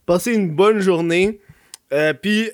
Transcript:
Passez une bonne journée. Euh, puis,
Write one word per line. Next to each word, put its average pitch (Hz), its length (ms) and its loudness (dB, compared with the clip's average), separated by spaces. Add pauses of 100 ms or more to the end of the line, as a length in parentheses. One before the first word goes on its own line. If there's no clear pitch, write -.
Passez 180 280 0
une 185 220 -2
bonne 208 240 4
journée. 180 600 0 (500)
Euh, 151 220 0
puis, 208 400 -4